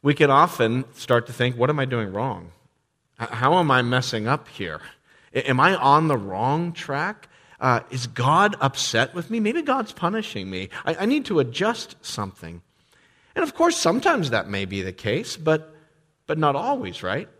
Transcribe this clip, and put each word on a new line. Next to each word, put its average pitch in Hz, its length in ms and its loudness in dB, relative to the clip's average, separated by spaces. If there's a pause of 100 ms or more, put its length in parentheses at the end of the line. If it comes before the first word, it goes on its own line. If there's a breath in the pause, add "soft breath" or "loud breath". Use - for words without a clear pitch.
we 143 120 2
can 143 180 6
often 131 640 4
start 117 340 0
to 120 60 -12
think, 123 240 0
"What 127 120 2
am 151 120 -2
I 131 40 0
doing 113 280 -4
wrong? 98 400 -6 (680)
H-, 117 80 -6
how 127 300 2
am 165 120 2
I 127 120 6
messing 120 440 0
up - 220 -2
here? 82 320 -10 (540 loud breath)
A-, 127 160 -2
am 127 100 2
I 180 160 6
on 147 320 4
the 147 80 2
wrong 123 560 -2
track? 165 560 -8 (320 soft breath)
Uh, 123 220 2 (100)
is 123 160 -6
God 170 540 2
upset 131 520 0
with 175 160 -8
me? 226 120 -2
Maybe 254 200 0
God's 269 300 -2
punishing 180 580 -4
me. 92 200 -6 (160 loud breath)
I, 160 100 0
I 185 120 -4
need 285 180 0
to 165 160 2
adjust 185 640 -2
something." 85 560 -10 (760 soft breath)
And - 80 0
of 311 100 -6
course, 330 220 2
sometimes 190 540 0
that 110 180 0
may 98 160 -4
be 98 180 -6
the 92 120 -6
case, - 420 -4
but, 156 380 0 (540 soft breath)
but 156 120 -2
not 143 160 2
always, 226 480 -4
right? 98 260 -4 (100)